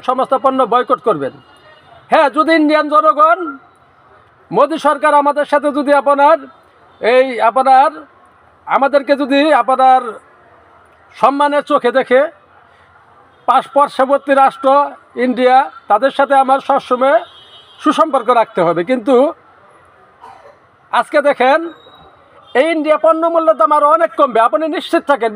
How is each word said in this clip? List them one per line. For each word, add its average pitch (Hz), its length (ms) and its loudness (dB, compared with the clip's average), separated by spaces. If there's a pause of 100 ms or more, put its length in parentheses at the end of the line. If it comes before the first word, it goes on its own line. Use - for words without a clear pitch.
সমস্ত 254 240 -2 (100)
পণ্য 262 160 0 (140)
বয়কট 247 360 -2
করবেন। 139 260 -4 (760)
হ্যাঁ, 285 260 2
যদি 311 140 0 (100)
ইন্ডিয়ান 302 320 0
জনগণ, 311 460 2 (1120)
মোদি 277 260 0 (100)
সরকার 294 340 0
আমাদের 285 300 -2
সাথে 294 260 0
যদি 285 140 -2 (100)
আপনার 285 360 2 (640)
এই 254 240 2 (240)
আপনার 262 400 2 (800)
আমাদেরকে 269 540 0
যদি 277 180 0 (220)
আপনার 262 400 2 (1120)
সম্মানের 285 540 0
চোখে 247 280 0
দেখে, 254 240 2 (1300)
পাশ-, 240 280 0
পার্শ্ববর্তী 277 580 0
রাষ্ট্র 269 360 2 (560)
ইন্ডিয়া, 254 320 2 (300)
তাদের 214 300 0
সাথে 277 260 0
আমার 269 160 0 (100)
সবসময় 269 500 0 (640)
সুসম্পর্ক 269 440 0 (120)
রাখতে 214 280 -2
হবে। 170 220 -2
কিন্তু 254 260 0 (1800)
আজকে 240 280 -2 (100)
দেখেন 269 300 0 (960)
এই 277 200 2
ইন্ডিয়া 302 280 0
পণ্য 320 200 0 (100)
মূল্যের 320 280 0
দাম 302 160 2
আরও 294 180 2
অনেক 330 240 -2
কমবে, 247 280 0
আপনি 311 180 -2 (100)
নিশ্চিত 330 360 -4
থাকেন। 226 240 -2